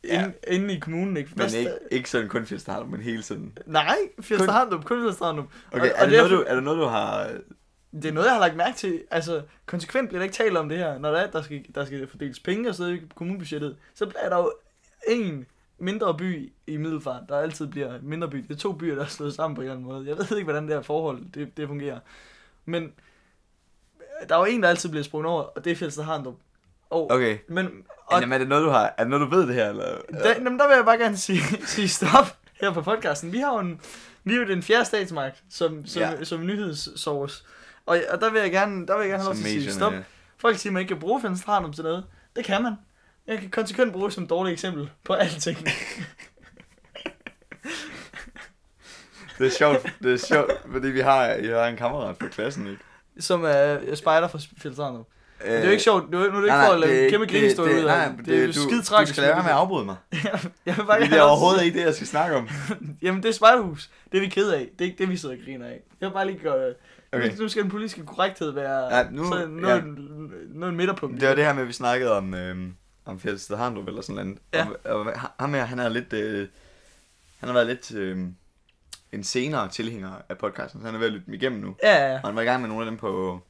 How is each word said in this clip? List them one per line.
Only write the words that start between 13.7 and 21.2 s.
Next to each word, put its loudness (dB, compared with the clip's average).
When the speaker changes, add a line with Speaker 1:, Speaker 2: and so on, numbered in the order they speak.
Speaker 2:
så -4
bliver -6
der 2
jo 2
en -2
mindre -2
by -6
i -8
Middelfart, -6
der -2
altid -4
bliver -8
mindre -6
by. -8
Det -10
er -16
to -4
byer, -4
der -4
er -6
slået -8
sammen -4
på -8
en -8
eller -8
anden -12
måde. -10
Jeg -6
ved -2
ikke, -4
hvordan -4
det -2
her -4
forhold, -4